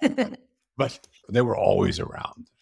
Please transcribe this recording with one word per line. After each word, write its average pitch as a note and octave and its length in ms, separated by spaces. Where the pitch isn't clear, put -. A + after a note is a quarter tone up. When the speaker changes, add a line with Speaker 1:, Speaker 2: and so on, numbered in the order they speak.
Speaker 1:
<laughs> - 140
Speaker 2:
but - 300
they A#2+ 120
were A2+ 140
always F#2+ 440
around. - 480